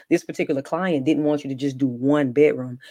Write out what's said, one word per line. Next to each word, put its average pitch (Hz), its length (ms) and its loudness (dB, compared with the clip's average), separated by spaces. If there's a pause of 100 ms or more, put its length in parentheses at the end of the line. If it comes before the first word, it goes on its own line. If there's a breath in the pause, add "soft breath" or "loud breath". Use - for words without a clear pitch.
this 170 160 0
particular 151 380 -4
client 160 420 -2
didn't 151 200 2
want 147 200 0
you 139 60 -6
to 135 40 -4
just 131 240 -4
do 139 80 0
one 131 460 2
bedroom. 127 460 2 (120)